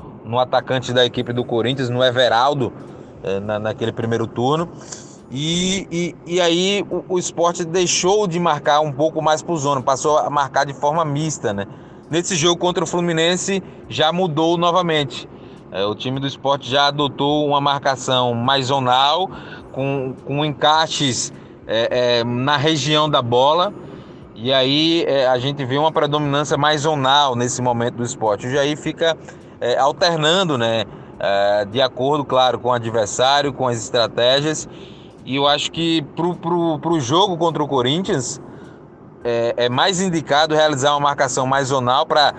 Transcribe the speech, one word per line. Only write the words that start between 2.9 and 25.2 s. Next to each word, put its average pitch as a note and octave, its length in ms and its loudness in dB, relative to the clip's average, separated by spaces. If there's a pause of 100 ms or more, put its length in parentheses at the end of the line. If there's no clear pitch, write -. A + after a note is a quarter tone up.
é, G2 160 -4
na, G#2 220 -4
naquele A2 320 -4
primeiro A2+ 340 -2
turno. D3 420 0 (640)
E, F3 600 -2
e, E3+ 420 -6
e F3+ 60 2
aí F3+ 500 2
o, F3 240 -4
o F3+ 40 0
Sport E3+ 420 0
deixou F3+ 680 2
de E3+ 140 -2
marcar D3 400 2
um D3+ 120 0
pouco D#3 300 0
mais D#3 200 2
por E3+ 140 -2
zona, C#3+ 240 0
passou C#3 380 2
a - 100 0
marcar C#3+ 380 0
de C#3 80 -8
forma D3 300 0
mista, D3 480 -2
né? G2 140 -4 (440)
Nesse E3+ 240 -2
jogo F3 260 2
contra F3+ 220 0
o D#3+ 40 0
Fluminense F3 760 0 (260)
já D3 240 2
mudou E3+ 460 2
novamente. E3+ 680 0 (420)
É, F#2 140 -2
o G#2 100 -2
time B2+ 240 -4
do C#3 80 -4
Sport C3+ 400 -2
já C#3+ 220 2
adotou D3 580 0
uma C#3+ 140 2
marcação C3+ 720 0
mais C3 320 0
zonal, C#3 640 2 (400)
com, C3+ 540 -4
com C#3+ 200 -2
encaixes, D3+ 880 0 (320)
é, A#2+ 540 2
é, A#2 60 0
na B2+ 320 0
região D3+ 520 2
da C#3+ 140 2
bola. C#3+ 500 2 (640)
E A2+ 180 -4
aí, D3+ 540 2
é, C3+ 220 2